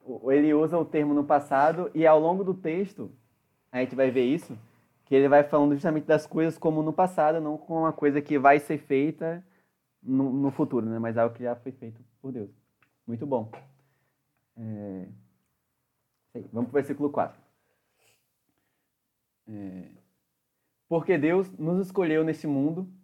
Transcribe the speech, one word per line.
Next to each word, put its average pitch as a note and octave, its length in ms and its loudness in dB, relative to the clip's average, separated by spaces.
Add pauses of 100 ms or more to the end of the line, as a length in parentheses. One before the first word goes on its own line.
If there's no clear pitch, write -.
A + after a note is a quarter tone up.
o-, B2+ 320 -4
ele D3 200 4
usa D#3 260 2
o D#3+ 60 0
termo D3 300 0
no D3 100 0
passado D3+ 680 0
e D#3+ 120 2
ao D#3 120 8
longo E3+ 240 0
do F#3 120 -4
texto, F3 560 -8 (600)
a B2 80 -6
gente B2+ 160 -2
vai C3 160 4
ver B2+ 140 2
isso, C3 340 -2 (460)
que - 100 -2
ele C#3 140 6
vai C#3+ 160 8
falando D3 300 2
justamente D3+ 320 -2
das D3+ 200 2
coisas D#3+ 320 -2
como D#3 240 0
no D#3 100 -2
passado, E3 480 2
não D3+ 160 -4
como D#3+ 240 -6
uma D#3+ 120 0
coisa D3 280 0
que C#3+ 180 -2
vai C#3 200 8
ser D3 200 -4
feita D#3+ 640 -4 (580)
no, C3 300 0
no C#3 180 0
futuro, C3 360 -2
né? A2+ 120 -6
Mas A2+ 180 -4
algo A#2 180 0
que A#2+ 100 -14
já A#2+ 100 -4
foi A#2+ 180 -14
feito A2+ 280 -18 (200)
por C3+ 120 -12
Deus. G#2+ 180 -12 (560)
Muito A#2 200 -8
bom. A2+ 240 -2 (1040)
É, G#2 500 -12 (1300)
sei, A#2 100 -14 (100)
vamos A#2+ 180 -4
pro C#3+ 100 2
versículo C#3+ 300 -4
quatro. A2 300 -4 (2000)
É, F#2+ 400 -14 (1000)
"Porque E3 300 0
Deus F3+ 400 0
nos F3+ 280 -2
escolheu D#3+ 380 0
neste D#3+ 220 -4
mundo." D3+ 420 -2 (160)